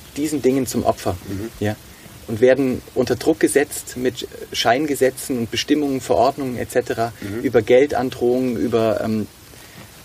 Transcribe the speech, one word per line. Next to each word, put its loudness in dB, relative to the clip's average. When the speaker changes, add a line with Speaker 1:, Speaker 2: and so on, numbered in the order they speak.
Speaker 1:
diesen -4
Dingen 2
zum -2
Opfer, -2
Speaker 2:
Mhm. -8
Speaker 1:
ja, 0
und -4
werden 4
unter 0
Druck 0
gesetzt 0
mit -4
Scheingesetzen 0
und -4
Bestimmungen, 0
Verordnungen 2
et -6
cetera -2
Speaker 2:
Mhm. -6
Speaker 1:
über 2
Geldandrohungen, 2
über, 0
ähm, -2